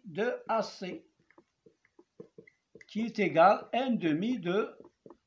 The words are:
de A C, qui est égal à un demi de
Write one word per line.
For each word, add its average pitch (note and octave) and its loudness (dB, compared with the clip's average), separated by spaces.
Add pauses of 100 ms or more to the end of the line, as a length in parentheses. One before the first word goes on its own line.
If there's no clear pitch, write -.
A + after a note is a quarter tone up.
de G#3+ -4 (160)
A A3+ 0
C, - -10 (1800)
qui A3 -4
est G#3+ -8
égal F3 6
à B3 0
un C4 -2
demi F3+ 0
de F#3 -2 (500)